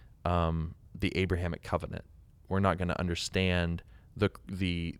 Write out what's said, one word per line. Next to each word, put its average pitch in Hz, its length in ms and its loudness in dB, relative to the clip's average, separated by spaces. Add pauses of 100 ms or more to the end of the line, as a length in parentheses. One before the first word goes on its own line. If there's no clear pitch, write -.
(240)
um, 82 500 2 (240)
the - 180 0
Abrahamic 90 460 0
covenant 82 420 -4 (440)
we're 95 120 2
not 92 180 4
gonna 87 200 0
understand 87 840 0 (340)
the, 101 140 2 (180)
the, 87 520 -2